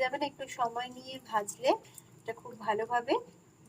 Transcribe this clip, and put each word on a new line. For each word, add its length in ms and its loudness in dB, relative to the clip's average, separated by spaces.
যাবে 180 2
না, 120 0
একটু 140 -10
সময় 400 -2
নিয়ে 180 -12
ভাজলে 420 2
এটা 220 -6
খুব 120 -14
ভালোভাবে 480 2